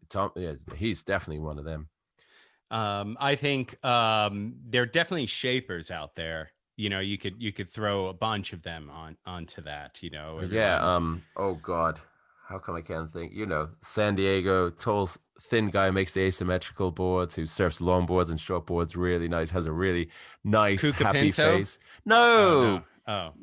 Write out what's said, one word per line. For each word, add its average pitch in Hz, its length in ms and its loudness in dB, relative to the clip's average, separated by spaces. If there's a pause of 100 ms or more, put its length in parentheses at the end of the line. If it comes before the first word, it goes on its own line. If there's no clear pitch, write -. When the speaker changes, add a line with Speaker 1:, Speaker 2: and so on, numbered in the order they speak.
Speaker 1:
Tom, 98 280 -4
yeah, 85 180 -6 (220)
he's 98 260 -4
definitely 82 380 -4
one 76 180 -8
of 71 80 -12
them. 78 220 -10 (840)
Speaker 2:
Um, 104 500 -4
I 139 140 2
think, 139 500 -4
um, 110 720 2 (100)
there 123 180 2
are 123 40 0
definitely 165 400 -2
shapers 120 640 -4
out 80 260 -10
there. 80 360 -8 (240)
You 104 120 -4
know, 98 120 -2
you 98 180 -4
could, 104 240 -10
you 104 100 -6
could 95 160 -10
throw 101 400 -2
a 95 60 -10
bunch 104 400 -4
of 85 80 -14
them 80 280 -12
on, 80 360 -16
onto 87 360 -12
that, 73 400 -12
you 85 60 -10
know, 76 320 -10
Speaker 1:
Yeah, 92 360 2
Speaker 2:
everyone - 60 2 (120)
Speaker 1:
um, 85 280 0 (140)
oh 95 180 -2
God, 82 460 -2 (480)
how 95 100 -10
come 90 160 -8
I 85 60 -6
can't 80 300 -8
think? 85 240 -10
You 107 120 -6
know, 78 240 -2 (120)
San 104 340 0
Diego, 95 540 2
tall, 104 320 0
s-, - 160 -4 (220)
thin 110 300 0
guy 98 200 4
makes 95 220 2
the 95 100 0
asymmetrical 92 680 0
boards, 92 460 0
who 80 100 -4
surfs 87 340 0
longboards 90 500 4
and 80 80 -2
shortboards 85 580 -4
really 87 320 0
nice, 82 220 -2
has 90 160 -2
a 78 60 -4
really 87 380 0 (340)
nice, 104 380 4
Speaker 2:
Kuka 127 220 2
Speaker 1:
happy 101 160 4 (120)
Speaker 2:
Pinto? 151 260 4
Speaker 1:
face. 98 200 -4 (260)
No! 226 120 6 (100)
Speaker 2:
Oh, 156 560 6 (240)
no. 113 80 -4
Oh. 85 180 -6 (100)